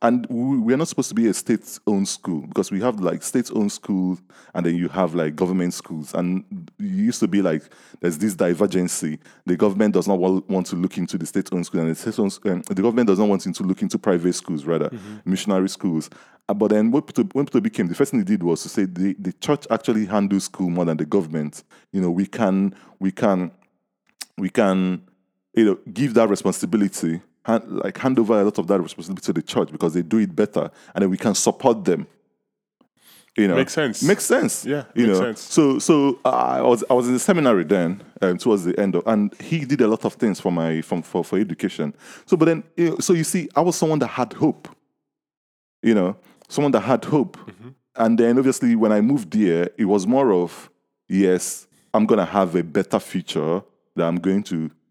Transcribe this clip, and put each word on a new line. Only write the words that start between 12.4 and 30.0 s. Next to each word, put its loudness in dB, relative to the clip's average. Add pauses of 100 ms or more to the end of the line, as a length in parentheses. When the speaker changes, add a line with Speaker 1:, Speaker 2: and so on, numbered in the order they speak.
Speaker 1:
um, -2
the -8
government 2
does 4
not 4
want 0
to -6
look -2
into -2
private 2
schools, -6
rather, -2
Speaker 2:
Mm-hmm. -10
Speaker 1:
missionary 0
schools. -4 (380)
Uh, -2
but 2
then 4
what 0
Peter, -2 (120)
when 0
Peter 0
Obi 0
came, -2
the -4
first 0
thing 0
he 0
did 0
was 0
to -12
say -2
the, -2
the -6
church -2
actually 0
handles 0
school -4
more 0
than 0
the -4
government. -4 (300)
You -2
know, 0
we 0
can, 0 (240)
we -2
can, 0 (840)
we -4
can, 2 (520)
you 6
know, 2 (140)
give -2
that 6
responsibility, 0 (240)
hand, 0 (140)
like, -6
hand 0
over 4
a 4
lot 0
of -4
that 2
responsibility -10
to -2
the -2
church -2
because -2
they 0